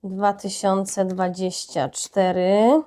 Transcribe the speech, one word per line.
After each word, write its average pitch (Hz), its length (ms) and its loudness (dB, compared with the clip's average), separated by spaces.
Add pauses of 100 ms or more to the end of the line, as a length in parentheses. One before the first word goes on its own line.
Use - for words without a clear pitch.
dwa 196 300 0
tysiące 196 720 -2
dwadzieścia 180 840 -4
cztery. 196 960 2